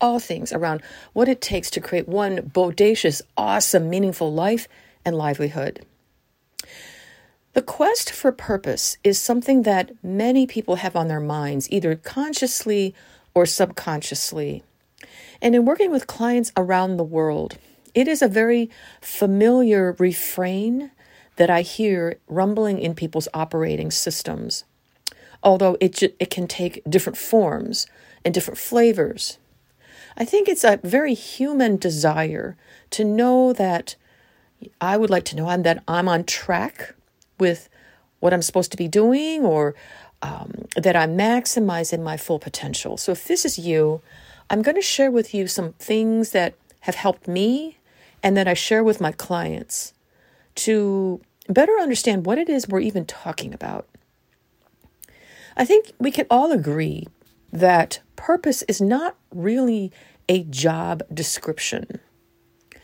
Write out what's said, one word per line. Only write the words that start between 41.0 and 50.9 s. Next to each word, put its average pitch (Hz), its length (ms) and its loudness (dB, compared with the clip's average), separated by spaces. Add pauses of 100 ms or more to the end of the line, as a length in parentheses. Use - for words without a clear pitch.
maximizing 196 840 0
my 156 120 -6
full 151 220 -4
potential. - 600 -8
So - 120 -4
if 175 160 -6
this 359 180 -2
is 277 140 -4
you, 160 420 0 (480)
I'm 208 140 0
gonna 302 180 2
share 269 300 2
with 233 240 0
you 190 140 -2
some 170 240 -6
things 220 580 0
that 180 240 0 (280)
have 180 120 -6
helped - 320 -4
me 233 520 -2 (440)
and 196 140 2
that 190 100 2
I 180 60 2
share 220 320 0
with 214 160 2
my 156 120 -2
clients 160 840 -8 (640)
to 196 640 0 (260)